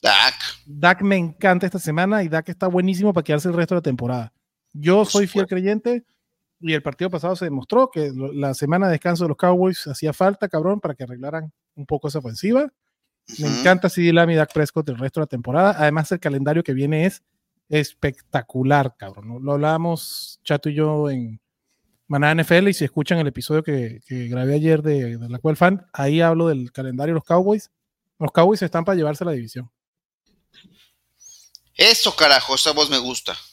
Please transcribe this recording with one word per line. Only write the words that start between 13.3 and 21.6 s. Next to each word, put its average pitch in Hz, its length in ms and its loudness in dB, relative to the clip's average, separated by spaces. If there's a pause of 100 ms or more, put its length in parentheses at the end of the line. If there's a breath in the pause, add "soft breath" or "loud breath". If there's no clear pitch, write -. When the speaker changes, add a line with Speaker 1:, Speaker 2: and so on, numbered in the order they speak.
Speaker 2:
Me 147 80 -2
Speaker 1:
Ujú. 139 120 -2
Speaker 2:
encanta 180 300 4
C 180 120 -2
D 170 120 4
Lamb 170 180 4
y 165 40 2
Dak 156 180 2
Prescott 151 360 -2
el 120 80 -8
resto 135 240 -6
de - 20 0
la 147 60 -6
temporada. 156 480 2
Además, 151 340 2
el 180 80 -2
calendario 147 440 0
que 139 100 -4
viene 151 320 0
es - 180 -4 (460)
espectacular, 139 1300 0
cabrón. 104 320 -14
Lo, 120 100 -12
lo 139 140 -4
hablábamos 160 880 -2
Chato 147 260 -2
y 147 40 -6
yo 151 360 0
en 120 300 -6 (680)